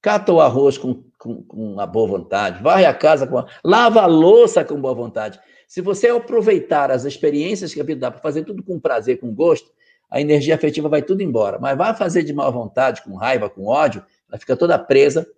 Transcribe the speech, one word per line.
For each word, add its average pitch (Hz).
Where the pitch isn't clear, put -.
Cata 208
o 165
arroz 135
com, 127
com, -
com 104
a 98
boa 104
vontade, 95
varre 180
a 143
casa 151
com 127
a... 117
Lava 226
a 185
louça 175
com 143
boa 131
vontade. 110
Se -
você 196
aproveitar 202
as 127
experiências 156
que 143
a 139
vida 147
dá 123
pra -
fazer 160
tudo 202
com 175
prazer, 117
com 113
gosto, 151
a 135
energia 147
afetiva 151
vai 147
tudo 190
embora. 113
Mas 135
vai 208
fazer 180
de 147
má 147
vontade, 123
com 95
raiva, 107
com 95
ódio, 123
ela -
fica -
toda 170
presa 143